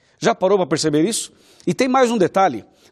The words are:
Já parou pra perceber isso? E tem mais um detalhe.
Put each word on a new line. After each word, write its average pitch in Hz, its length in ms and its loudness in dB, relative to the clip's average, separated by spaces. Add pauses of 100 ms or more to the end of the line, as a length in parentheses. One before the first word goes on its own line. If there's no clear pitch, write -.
(200)
Já 214 160 0
parou 190 240 0
pra 175 80 -2
perceber 151 360 0
isso? - 280 -6 (340)
E 175 80 -2
tem 262 140 0
mais 254 240 2
um 240 60 -2
detalhe. 175 460 0 (280)